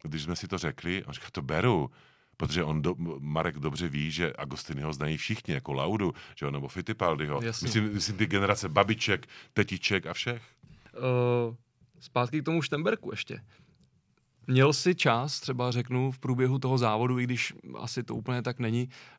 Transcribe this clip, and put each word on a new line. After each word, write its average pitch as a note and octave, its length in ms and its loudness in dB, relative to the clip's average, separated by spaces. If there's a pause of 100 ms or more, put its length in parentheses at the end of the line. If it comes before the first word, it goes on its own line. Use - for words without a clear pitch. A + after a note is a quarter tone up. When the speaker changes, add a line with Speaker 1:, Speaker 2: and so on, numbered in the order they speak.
Speaker 1:
když D2+ 200 -6
jsme E2+ 120 -4
si F2+ 120 -8
to F2+ 100 -4
řekli, E2 480 -4
on - 80 -12
říká, - 180 -14
„To F2 100 -8
beru.“ D#2+ 500 2 (460)
Protože D#2 260 0
on D#2 180 0
do-, F2 140 0 (240)
Marek D2+ 400 -2
dobře D2+ 300 -2
ví, D2 220 -4
že D#2+ 220 -2
Agostiniho D2 600 -6
znají D2 240 -2
všichni, - 360 -4
jako C#2 200 -4
Laudu, E2+ 400 0 (220)
že D2 100 -6
jo, C#2 60 -2
nebo C#2+ 160 -6
Fittipaldiho. D#2 760 -2
Speaker 2:
Jasně. A2+ 200 -6
Speaker 1:
Myslím, G#2+ 300 2
myslím G2 240 -2
ty G#2+ 100 2
generace G2 420 2
babiček, G2 580 2 (260)
tetiček G2 520 2
a E2+ 80 -4
všech. A#2+ 300 -6 (520)
Speaker 2:
Eh, A#2+ 600 2 (440)
zpátky B2 420 0
k C3 40 -4
tomu E3 160 2
Štemberku E3 500 0
ještě. - 300 -8 (1040)
Měl C3 260 8
jsi F3+ 220 4
čas, C3+ 440 2
třeba B2 320 -2
řeknu, B2+ 400 0
v B2+ 80 -8
průběhu B2+ 400 2
toho C3 180 2
závodu, A#2+ 420 4
i B2 40 0
když B2 300 -2 (260)
asi A#2 240 -4
to A#2 120 -6
úplně A#2+ 260 -4
tak B2 180 -4
není, A#2+ 300 0 (300)